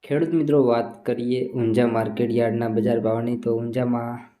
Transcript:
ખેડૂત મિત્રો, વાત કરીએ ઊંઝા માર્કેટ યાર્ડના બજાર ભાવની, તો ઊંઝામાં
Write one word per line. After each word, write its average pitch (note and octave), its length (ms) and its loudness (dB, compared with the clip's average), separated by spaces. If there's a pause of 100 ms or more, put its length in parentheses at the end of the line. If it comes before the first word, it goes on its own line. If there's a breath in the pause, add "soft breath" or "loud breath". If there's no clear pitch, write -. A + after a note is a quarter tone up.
ખેડૂત D#3+ 360 -2
મિત્રો, D3 180 2 (120)
વાત A#2 200 2 (160)
કરીએ B2 360 -2 (160)
ઊંઝા A#2 380 2
માર્કેટ A2+ 420 0
યાર્ડના A2+ 380 0
બજાર A2+ 300 2
ભાવની, A#2 380 -2
તો A#2 140 -2
ઊંઝામાં A#2+ 600 -4 (220)